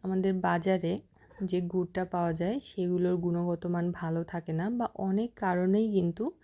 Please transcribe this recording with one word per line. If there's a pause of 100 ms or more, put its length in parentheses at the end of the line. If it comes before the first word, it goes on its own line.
আমাদের
বাজারে (500)
যে
গুড়টা
পাওয়া
যায়,
সেগুলোর
গুণগত
মান
ভালো
থাকে
না
বা (120)
অনেক
কারণেই
কিন্তু (200)